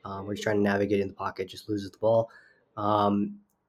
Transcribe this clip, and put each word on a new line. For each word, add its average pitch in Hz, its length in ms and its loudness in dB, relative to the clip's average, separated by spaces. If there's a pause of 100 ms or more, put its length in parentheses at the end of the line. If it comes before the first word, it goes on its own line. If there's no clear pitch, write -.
um, 98 200 -10
where 104 80 -6
he's 101 100 -8
trying 107 140 0
to 101 60 4
navigate 101 380 2
in 98 60 -2
the 98 60 -12
pocket, 95 340 -8
just - 220 -14
loses 101 220 -6
the - 80 -20
ball. 113 320 2 (460)
Um, 104 640 2 (280)